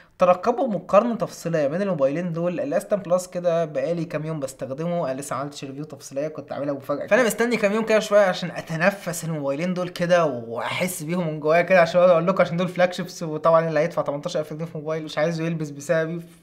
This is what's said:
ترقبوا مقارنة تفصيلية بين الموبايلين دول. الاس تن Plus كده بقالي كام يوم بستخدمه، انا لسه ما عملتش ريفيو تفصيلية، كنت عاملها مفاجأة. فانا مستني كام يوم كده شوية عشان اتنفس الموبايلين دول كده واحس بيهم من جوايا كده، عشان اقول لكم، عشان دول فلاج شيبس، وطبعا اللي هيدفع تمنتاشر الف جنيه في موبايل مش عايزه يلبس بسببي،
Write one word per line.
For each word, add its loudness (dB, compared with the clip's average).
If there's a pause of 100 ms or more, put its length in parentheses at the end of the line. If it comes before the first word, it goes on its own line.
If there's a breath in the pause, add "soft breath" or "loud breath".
(180 loud breath)
ترقبوا 4
مقارنة 4
تفصيلية -2
بين -2
الموبايلين 0
دول. -2
الاس -2
تن 0
Plus 0
كده 0
بقالي -2
كام -6
يوم -6
بستخدمه، -4
انا -6
لسه -8
ما -4
عملتش -10
ريفيو -10
تفصيلية، -8
كنت -12
عاملها -4
مفاجأة. -6
فانا 4
مستني 0
كام 2
يوم 0
كده 4
شوية 4
عشان 2
اتنفس -2
الموبايلين -2
دول -4
كده 2
واحس -4
بيهم -4
من -6
جوايا 4
كده، 6
عشان 4
اقول 6
لكم، 4
عشان 0
دول 0
فلاج 2
شيبس، -10
وطبعا 4
اللي 2
هيدفع 0
تمنتاشر -4
الف -8
جنيه -8
في -10
موبايل -6
مش -8
عايزه 0
يلبس -4
بسببي، -2 (200)